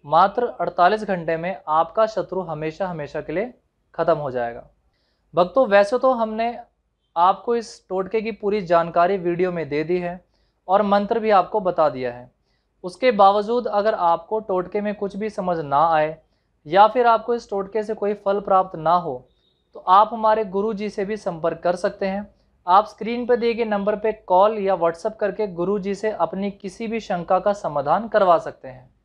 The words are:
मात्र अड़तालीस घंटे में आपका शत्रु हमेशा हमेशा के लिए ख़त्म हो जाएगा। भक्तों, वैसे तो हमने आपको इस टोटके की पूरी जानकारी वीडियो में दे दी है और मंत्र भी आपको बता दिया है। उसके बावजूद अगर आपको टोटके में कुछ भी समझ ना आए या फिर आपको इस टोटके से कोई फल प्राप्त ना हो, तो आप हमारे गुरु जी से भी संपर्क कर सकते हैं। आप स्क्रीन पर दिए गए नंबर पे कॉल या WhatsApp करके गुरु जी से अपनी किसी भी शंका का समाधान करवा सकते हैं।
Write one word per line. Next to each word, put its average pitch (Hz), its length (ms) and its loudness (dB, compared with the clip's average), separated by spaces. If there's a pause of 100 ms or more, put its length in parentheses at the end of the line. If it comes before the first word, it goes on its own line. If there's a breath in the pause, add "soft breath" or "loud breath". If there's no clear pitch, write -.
मात्र 190 420 2 (140)
अड़तालीस 180 420 2
घंटे 170 340 -4
में 170 200 -6 (120)
आपका 165 380 2
शत्रु 180 360 -6
हमेशा 156 460 -6
हमेशा 156 320 -8
के 147 120 -10
लिए 220 200 -4 (420)
ख़त्म 165 220 2
हो 147 140 -6
जाएगा। 120 320 -6 (720)
भक्तों, 180 340 2
वैसे 202 300 4
तो 262 140 2
हमने 226 460 -4 (580)
आपको 185 400 2
इस - 320 -10
टोटके 185 320 -2
की 220 120 -6
पूरी 208 300 -2
जानकारी 170 560 2
वीडियो 175 340 -2
में 165 160 -6
दे 143 160 -2
दी 175 140 -2
है 175 220 -6 (480)
और 196 160 4
मंत्र 202 360 0
भी 214 120 -2
आपको 190 280 2
बता 170 280 2
दिया 127 240 -4
है। 123 180 -18 (540)
उसके 180 280 0
बावजूद 208 560 4
अगर 214 260 0
आपको 175 480 0
टोटके 185 380 -4
में 208 140 -4
कुछ 202 220 -8
भी 214 140 -6
समझ 185 300 -4
ना 143 280 2
आए 156 280 0 (500)
या 185 220 6
फिर 240 180 2
आपको 226 280 2
इस 233 160 -8
टोटके 196 320 -4
से 214 120 -6
कोई 208 220 -4
फल 202 240 -2
प्राप्त 190 380 0
ना 160 160 2
हो, 156 340 -4 (460)
तो - 60 -16
आप 202 320 6
हमारे 220 340 2
गुरु 202 280 -2
जी 208 160 -6
से 202 140 -6
भी 208 120 -4
संपर्क 165 440 -4
कर 180 160 0
सकते 196 300 -4
हैं। 196 280 -6 (320)
आप 196 200 6
स्क्रीन 240 400 -6
पर 247 100 4
दिए 233 180 0
गए 233 100 -2
नंबर 208 320 -2
पे 220 140 -2 (180)
कॉल 202 300 4
या 196 160 0
WhatsApp 170 420 -2
करके 208 320 -4
गुरु 180 300 -4
जी 196 160 -4
से 214 180 -4
अपनी 196 400 -2
किसी 196 340 -12
भी 226 140 -6
शंका 185 380 -2
का 196 140 0
समाधान 170 560 -2
करवा 185 300 4
सकते 139 300 -8
हैं। 127 220 -20 (140)